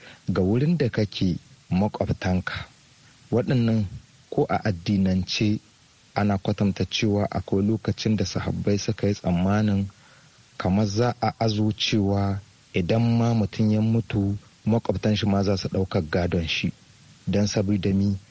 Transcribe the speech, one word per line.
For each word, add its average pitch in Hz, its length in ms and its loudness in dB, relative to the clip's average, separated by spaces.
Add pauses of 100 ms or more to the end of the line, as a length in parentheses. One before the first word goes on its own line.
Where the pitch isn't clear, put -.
(280)
ga 95 140 2
wurin 127 340 2
da 139 120 2
kake 101 500 -2 (320)
makwabtanka. - 960 -2 (640)
Waɗannan 113 540 2 (460)
ko - 180 0
a 95 160 0
addinance 95 920 0 (560)
ana 101 240 2
kwatanta 98 460 -2
cewa 104 460 0
akwai 98 360 -2
lokacin 110 500 0
da 95 80 0
sahabbai 90 540 -2
suka - 300 -4
yi 101 60 2
tsammanin 98 720 0 (720)
kamar 98 280 2
za 110 340 0
a 110 180 -2
azo 107 340 0
cewa 101 680 0 (340)
idan 113 440 2
ma 117 160 2
mutum 107 360 0
ya 107 100 2
mutu, 110 560 0 (300)
makwabtan 107 500 0
shi 104 100 -2
ma 98 160 2
za 98 140 2
su - 120 -4
ɗaukar 95 420 -2
gadon 87 380 0
shi. - 240 -4 (540)
Don 101 200 2
saboda 101 480 0
mi? 98 220 2 (140)